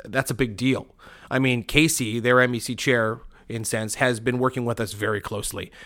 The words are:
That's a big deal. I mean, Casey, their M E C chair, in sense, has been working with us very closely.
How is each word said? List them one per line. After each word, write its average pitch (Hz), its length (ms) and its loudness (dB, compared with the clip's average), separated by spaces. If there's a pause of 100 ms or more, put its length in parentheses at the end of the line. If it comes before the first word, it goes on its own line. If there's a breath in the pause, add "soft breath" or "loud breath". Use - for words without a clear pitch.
That's 131 280 -2
a - 20 0
big 113 220 -2
deal. 131 320 -2 (420 loud breath)
I 131 80 0
mean, 127 240 2
Casey, 131 560 2
their 123 220 6
M 123 160 4
E - 20 -2
C 120 160 -6
chair, 117 460 0 (280 soft breath)
in 113 140 -6
sense, 110 340 -4
has 123 220 2
been 123 220 -2
working 127 240 0
with 117 160 -2
us 101 120 -4
very 104 280 -2
closely. 101 500 -8 (160 loud breath)